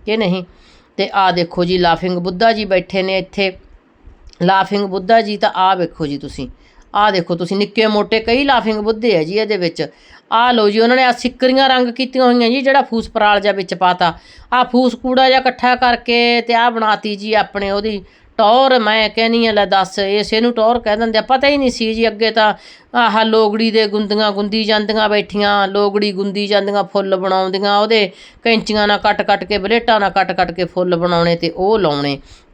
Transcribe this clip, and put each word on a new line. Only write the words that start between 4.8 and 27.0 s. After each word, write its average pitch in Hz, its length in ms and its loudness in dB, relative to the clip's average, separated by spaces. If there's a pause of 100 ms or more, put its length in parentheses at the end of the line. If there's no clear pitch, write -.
ਬੁੱਧਾ 190 360 2
ਜੀ 208 160 -4
ਤਾਂ 202 200 0
ਆਹ 185 200 2
ਵੇਖੋ 165 300 -4
ਜੀ 143 120 -6
ਤੁਸੀਂ, 139 300 -12 (460)
ਆਹ 208 180 2
ਦੇਖੋ 175 220 -2
ਤੁਸੀਂ, 175 220 -4
ਨਿੱਕੇ 208 300 0
ਮੋਟੇ 208 340 0
ਕਈ 233 240 -2
ਲਾਫਿੰਗ 220 340 0
ਬੁੱਧੇ 220 400 0
ਆ 156 40 0
ਜੀ 165 120 -6
ਇਹਦੇ 214 220 -2
ਵਿੱਚ। 170 300 -4 (460)
ਆਹ 240 200 2
ਲਓ 214 160 2
ਜੀ, 208 120 2
ਉਹਨਾਂ 240 160 4
ਨੇ 262 80 2
ਆਹ 247 80 4
ਸਿੱਕਰੀਆਂ 254 560 0
ਰੰਗ 254 200 2
ਕੀਤੀਆਂ 254 360 -2
ਹੋਈਆਂ 240 260 2
ਜੀ, 262 100 0
ਜਿਹੜਾ 269 220 2
ਫੂਸ 226 260 -6
ਪਰਾਲ 208 320 2
ਜਿਹਾ 202 120 0
ਵਿੱਚ 190 220 -6
ਪਾਤਾ। 175 440 0 (340)
ਆਹ 247 120 2
ਫੂਸ 247 300 2
ਕੂੜਾ 254 340 2
ਜਿਹਾ 262 100 4
ਇਕੱਠਾ 254 360 0
ਕਰਕੇ 240 640 2
ਤੇ 240 140 -2
ਆਹ 233 160 4
ਬਣਾਤੀ 214 460 -2
ਜੀ 214 180 -4
ਆਪਣੇ 202 360 -2
ਉਹਦੀ 202 340 -4 (340)
ਟੌਰ। 254 400 4
ਮੈਂ 214 300 0
ਕਹਿੰਦੀ 226 380 0
ਹਾਂ, 220 80 0
ਲੈ 202 120 2
ਦੱਸ, 190 320 0
ਇਸੇ 202 420 -2
ਨੂੰ 240 120 0
ਟੌਰ 233 260 2
ਕਹਿ 220 180 -2
ਦਿੰਦੇ 226 220 -2
ਆ। 214 40 2
ਪਤਾ 262 260 0
ਹੀ 294 80 2
ਨਹੀਂ 269 140 0
ਸੀ 226 240 -4
ਜੀ, 226 140 0
ਅੱਗੇ 214 220 -2
ਤਾਂ 214 240 2 (400)
ਆਹ 220 300 2
ਲੋਗੜੀ 220 460 2
ਦੇ 220 160 2
ਗੁੰਦੀਆਂ 208 460 -2
ਗੁੰਦੀ 208 320 -4
ਜਾਂਦੀਆਂ 214 440 0
ਬੈਠੀਆਂ, 202 600 0
ਲੋਗੜੀ 202 440 0
ਗੁੰਦੀ 196 340 -4
ਜਾਂਦੀਆਂ, 202 380 0
ਫੁੱਲ 196 320 -2